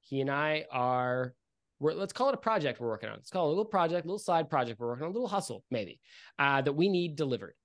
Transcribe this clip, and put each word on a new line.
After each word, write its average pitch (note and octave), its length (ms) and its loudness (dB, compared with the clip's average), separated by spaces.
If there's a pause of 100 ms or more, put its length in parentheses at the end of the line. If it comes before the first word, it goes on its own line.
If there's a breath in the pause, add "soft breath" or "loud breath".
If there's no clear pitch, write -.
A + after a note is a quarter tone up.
He C3+ 200 -4
and C3+ 100 0
I D3+ 400 0
are, B2+ 640 0 (460)
we're, D3+ 120 2
let's F#3 200 -4
call C4 160 0
it C4 80 2
a - 20 -6
project D#3 420 0
we're A#2+ 60 -4
working A2 220 -4
on. G#2+ 80 -8
Let's - 140 -18
call F3+ 160 0
it - 20 4
a - 20 2
little F#3 140 2
project, F3 420 2
little F#3 140 -4
side D#3+ 280 0
project A#2+ 300 0
we're A#2 80 -4
working A#2+ 180 -4
on, E3+ 60 -4
a - 20 -8
little A#3+ 140 -2
hustle D3 420 -4
maybe, G#2+ 320 -4 (380 loud breath)
uh, C#3 240 4
that C#3+ 120 2
we E3 140 4
need F3 280 0
delivered. C3 380 -2 (100)